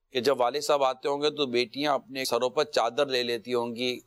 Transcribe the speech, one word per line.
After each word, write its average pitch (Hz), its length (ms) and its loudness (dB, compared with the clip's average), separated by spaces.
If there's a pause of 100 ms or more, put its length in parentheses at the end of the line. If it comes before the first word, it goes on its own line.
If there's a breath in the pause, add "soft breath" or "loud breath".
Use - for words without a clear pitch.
(120)
کہ 131 100 -2
جب 127 200 2
والد 127 200 0
صاحب 143 220 2
آتے 131 240 0
ہوں 143 140 -2
گے 147 80 2
تو 147 160 -2
بیٹیاں 127 480 0
اپنے 131 320 -6
سروں 123 240 0
پر 151 140 0
چادر 123 420 0
لے 127 180 0
لیتی 120 300 -4
ہوں 120 220 0
گی، 123 320 -4